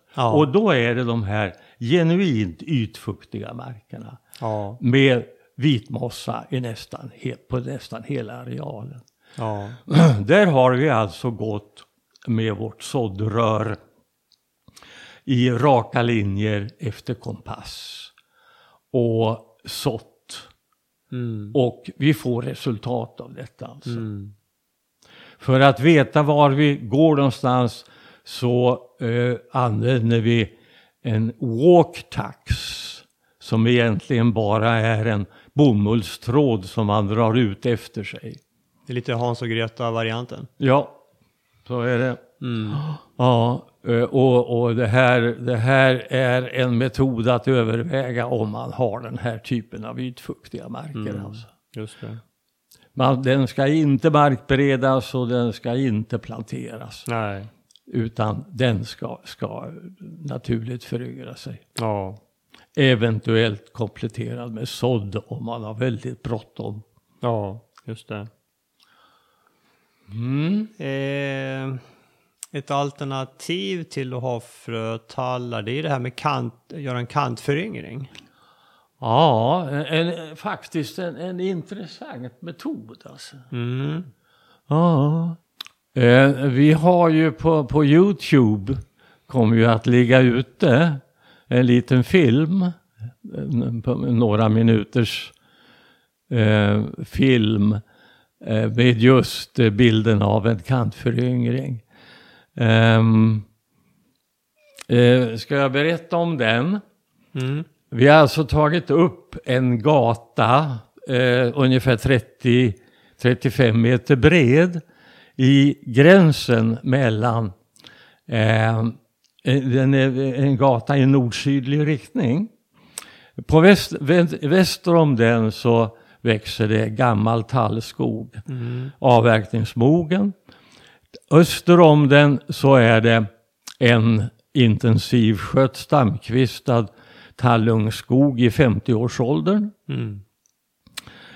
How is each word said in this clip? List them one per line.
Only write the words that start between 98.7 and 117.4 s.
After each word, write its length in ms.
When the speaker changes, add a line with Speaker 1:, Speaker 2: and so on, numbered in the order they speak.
Speaker 2:
med 240
just, 640
eh, 100
bilden 520
av 260
en 120
kantföryngring. 1200
Ehm, 840
eh, 480
ska 200
jag 160
berätta 460
om 200
den? 420
Speaker 1:
Mm. 280
Speaker 2:
Vi 160
har 100
alltså 280
tagit 440
upp 460
en 360
gata, 960
eh, 440
ungefär 440
trettio, 760
trettiofem 600
meter 340
bred 640
i 400
gränsen 880
mellan, 680